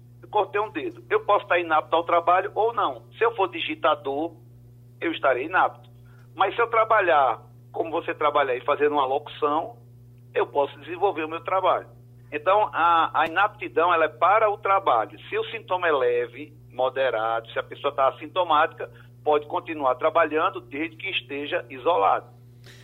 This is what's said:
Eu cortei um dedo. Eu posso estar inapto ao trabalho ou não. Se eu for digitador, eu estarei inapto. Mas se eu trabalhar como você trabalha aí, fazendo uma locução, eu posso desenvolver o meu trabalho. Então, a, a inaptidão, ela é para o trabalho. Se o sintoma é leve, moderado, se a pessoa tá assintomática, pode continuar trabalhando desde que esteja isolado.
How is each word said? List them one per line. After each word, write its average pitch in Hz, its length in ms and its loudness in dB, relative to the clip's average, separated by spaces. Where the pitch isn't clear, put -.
Eu - 80 -20
cortei - 300 -2
um 214 120 -6
dedo. 120 380 -8
Eu 214 160 2
posso 202 180 2
estar 175 160 0
inapto 160 360 0
ao 170 80 2
trabalho 175 520 2
ou 226 180 0
não. 175 300 -4
Se 214 60 0
eu 226 120 2
for 190 140 0
digitador, 156 840 -4
eu 170 120 -4
estarei 135 340 0
inapto. 160 440 -2
Mas 190 200 0
se 233 60 0
eu 233 60 2
trabalhar 196 720 4
como 160 200 -4
você 165 220 -4
trabalha 143 400 0
aí, 123 80 -4
fazendo 147 320 2
uma 143 120 2
locução, 147 720 -2
eu 135 140 2
posso 143 320 -2
desenvolver 165 460 -2
o 156 40 -10
meu 160 140 -10
trabalho. 180 440 0
Então, 196 400 2
a, 165 400 2
a 160 60 2
inaptidão, 175 640 0
ela 160 120 4
é 151 40 -2
para 202 400 2
o 202 80 -4
trabalho. 143 720 0
Se 202 100 -6
o 220 80 -4
sintoma 185 420 -4
é 160 40 4
leve, 123 640 0
moderado, 120 800 -2
se 135 80 -4
a 127 40 -6
pessoa 139 300 -6
tá 135 160 2
assintomática, 156 800 -2
pode 147 240 2
continuar 151 480 -2
trabalhando 160 640 0
desde 160 360 -8
que 190 120 -10
esteja 143 600 -6
isolado. 139 580 0